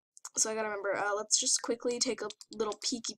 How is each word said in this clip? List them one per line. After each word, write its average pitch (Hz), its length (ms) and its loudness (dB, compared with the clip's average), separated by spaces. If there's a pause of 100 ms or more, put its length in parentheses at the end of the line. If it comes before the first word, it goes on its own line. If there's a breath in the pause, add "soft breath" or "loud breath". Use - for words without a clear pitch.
(360)
so - 140 2
I 220 60 -2
gotta 214 140 0
remember, 196 280 0
uh, 202 180 2
let's 214 240 4
just - 220 4
quickly 240 380 -2
take 233 240 0
a 214 60 -4 (220)
little 214 300 -4
peeky 226 360 -4